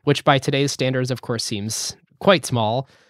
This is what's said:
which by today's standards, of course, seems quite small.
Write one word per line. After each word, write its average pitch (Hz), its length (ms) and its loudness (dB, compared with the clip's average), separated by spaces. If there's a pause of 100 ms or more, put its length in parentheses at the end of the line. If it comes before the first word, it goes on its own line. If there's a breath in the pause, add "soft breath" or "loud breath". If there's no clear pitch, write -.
which 143 200 0
by 143 140 6
today's 139 340 0
standards, 131 380 -2
of 127 120 -4
course, 117 220 -6
seems 107 520 -6 (240)
quite 190 260 2
small. 120 420 -2 (220 soft breath)